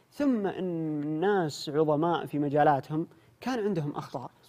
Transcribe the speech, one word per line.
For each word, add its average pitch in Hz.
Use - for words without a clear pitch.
ثم 247
إن 160
الناس 160
عظماء 151
في 147
مجالاتهم 147
كان 240
عندهم 160
أخطاء 135